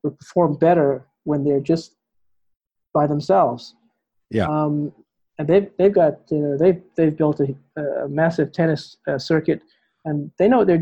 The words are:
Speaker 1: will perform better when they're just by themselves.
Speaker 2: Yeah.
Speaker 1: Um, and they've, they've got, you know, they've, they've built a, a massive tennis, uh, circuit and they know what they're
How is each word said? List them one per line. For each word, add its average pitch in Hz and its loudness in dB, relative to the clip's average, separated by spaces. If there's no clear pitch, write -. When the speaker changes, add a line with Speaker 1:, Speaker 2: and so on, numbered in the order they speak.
Speaker 1:
will 147 -4
perform 151 -2
better 143 2
when 147 -2
they're 143 0
just 165 -4
by 147 0
themselves. 147 -2
Speaker 2:
Yeah. 107 -2
Speaker 1:
Um, 147 -4
and 147 -6
they've, 196 2
they've 196 4
got, 160 2
you 156 0
know, 147 -2
they've, 175 2
they've 156 2
built 151 0
a, 135 -2
a 143 -6
massive 156 -2
tennis, 160 -2
uh, 143 -2
circuit 156 -2
and 147 -6
they 185 4
know 247 4
what 202 2
they're 170 4